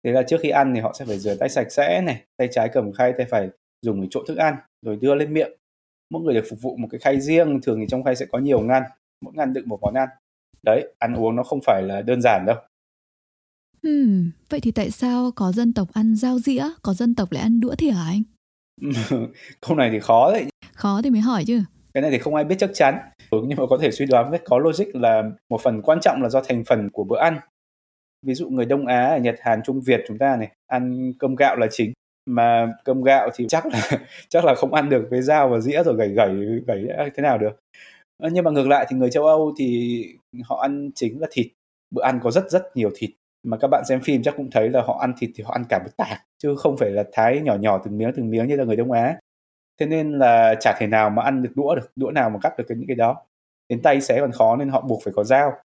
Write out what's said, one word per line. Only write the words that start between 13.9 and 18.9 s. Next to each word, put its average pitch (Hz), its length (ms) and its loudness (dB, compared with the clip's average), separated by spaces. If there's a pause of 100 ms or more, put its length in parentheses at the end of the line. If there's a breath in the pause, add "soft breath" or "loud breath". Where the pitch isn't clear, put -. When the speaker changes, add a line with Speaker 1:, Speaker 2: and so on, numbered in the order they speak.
Speaker 2:
vậy 294 100 -4
thì 226 100 0
tại 214 200 -2
sao 247 440 0
có 185 180 -2
dân 233 200 2
tộc 196 200 -2
ăn 220 240 2
dao 254 220 0
dĩa, 262 260 -2 (180)
có 196 120 -2
dân 240 200 0
tộc 190 180 -2
lại 139 100 -4
ăn 226 180 2
đũa 240 140 -2
thìa 311 160 0
hả 180 160 -2
anh? 196 160 0 (580)
Speaker 1:
<laughs> 120 460 -4 (340 loud breath)